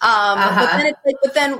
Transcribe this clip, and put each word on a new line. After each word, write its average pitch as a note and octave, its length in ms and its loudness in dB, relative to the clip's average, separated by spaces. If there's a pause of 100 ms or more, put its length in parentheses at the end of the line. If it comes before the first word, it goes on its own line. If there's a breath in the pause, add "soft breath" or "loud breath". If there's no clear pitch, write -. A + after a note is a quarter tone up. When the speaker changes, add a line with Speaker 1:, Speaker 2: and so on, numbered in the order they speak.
Speaker 1:
um, G#3 360 2
Speaker 2:
Uh-huh. G3 280 2
Speaker 1:
but F3 100 0
then D4 100 0
it's D4 180 -4
like, C#4 180 0
but C4+ 120 -2
then C#4+ 260 0